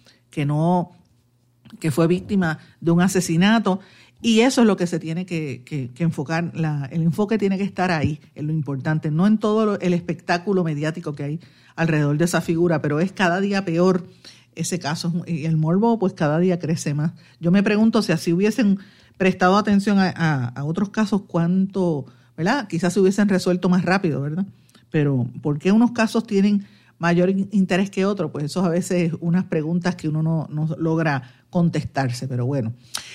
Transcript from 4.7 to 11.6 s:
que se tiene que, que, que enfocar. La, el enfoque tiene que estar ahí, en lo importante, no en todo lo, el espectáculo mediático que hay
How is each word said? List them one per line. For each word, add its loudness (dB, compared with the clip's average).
que -2
se -4
tiene -6
que, -6
que, -8
que -6
enfocar. -2
La, -2
el -2
enfoque 0
tiene -2
que -4
estar -2
ahí, -4
en -8
lo -2
importante, -4
no 2
en 4
todo 0
lo, 0
el 0
espectáculo -2
mediático -4
que -10
hay -6